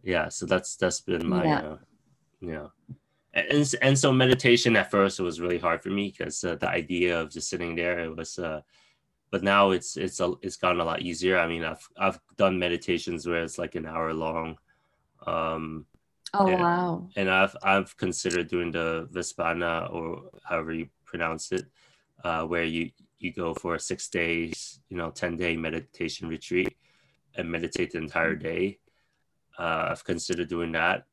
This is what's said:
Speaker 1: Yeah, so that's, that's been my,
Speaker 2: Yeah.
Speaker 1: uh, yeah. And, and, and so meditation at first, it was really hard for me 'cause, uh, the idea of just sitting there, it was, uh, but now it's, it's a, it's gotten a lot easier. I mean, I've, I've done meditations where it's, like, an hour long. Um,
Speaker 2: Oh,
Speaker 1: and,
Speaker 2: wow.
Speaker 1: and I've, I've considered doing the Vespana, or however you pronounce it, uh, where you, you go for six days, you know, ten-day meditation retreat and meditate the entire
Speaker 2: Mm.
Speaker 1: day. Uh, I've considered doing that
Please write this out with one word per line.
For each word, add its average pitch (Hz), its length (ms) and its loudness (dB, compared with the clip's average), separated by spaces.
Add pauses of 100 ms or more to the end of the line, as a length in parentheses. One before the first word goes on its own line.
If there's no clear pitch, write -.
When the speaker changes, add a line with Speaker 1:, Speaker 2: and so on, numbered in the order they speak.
Speaker 1:
Yeah, 82 260 2
so - 160 -8
that's, 90 320 0
that's 90 240 2
been 82 260 -2
my, 92 200 2
Speaker 2:
Yeah. - 120 4
Speaker 1:
uh, 76 180 -6 (640)
yeah. 78 260 -8 (680)
And, 78 180 0
and, 143 300 4
and 135 180 6
so 135 140 6
meditation 127 640 6
at 95 140 2
first, 98 300 4
it - 20 0
was 85 180 -2
really 87 180 0
hard 82 240 0
for 98 80 -6
me 101 200 -2
'cause, - 340 -8
uh, 87 120 -2
the - 120 -2
idea 87 520 0
of 80 100 -6
just 80 180 -8
sitting 85 280 -4
there, 87 240 -2
it 80 140 -6
was, 82 240 -10
uh, 80 220 -6 (720)
but 92 120 -2
now 101 280 6
it's, - 260 0
it's - 240 -4
a, 87 220 2
it's 90 140 -6
gotten 90 240 2
a 85 40 2
lot 82 160 0
easier. 90 380 2
I 85 100 2
mean, 82 160 -2
I've, 80 220 -8 (100)
I've 95 240 0 (160)
done 95 220 4
meditations 87 680 -2
where 85 160 0
it's, 82 160 -6
like, 85 160 -6
an 80 120 -6
hour 80 260 -2
long. 80 460 -4 (680)
Um, 80 600 -4 (480)
Speaker 2:
Oh, 196 140 4
Speaker 1:
and, 185 120 4
Speaker 2:
wow. 175 560 0
Speaker 1:
and 95 140 2
I've, 95 320 4
I've 98 340 2
considered 87 520 0
doing 87 220 0
the 82 400 -2
Vespana, 85 800 -2
or 82 380 -8 (120)
however 82 300 -2
you 82 160 -6 (160)
pronounce 82 480 -4
it, 92 120 -2 (600)
uh, 82 200 0
where 82 200 0
you, 82 260 -2 (280)
you 90 140 -8
go 82 220 -4
for 85 240 -4
six - 300 -6
days, 85 720 -2 (100)
you 95 60 -8
know, 82 140 -4
ten-day 85 460 -2
meditation 82 720 -6
retreat - 480 -2 (580)
and 85 160 -6
meditate 82 420 -2
the 87 60 -4
entire 80 380 0
Speaker 2:
Mm. 73 60 -10
Speaker 1:
day. 87 360 -2 (800)
Uh, 82 320 0
I've - 140 -8
considered 85 440 -4
doing 85 240 -2
that 85 400 2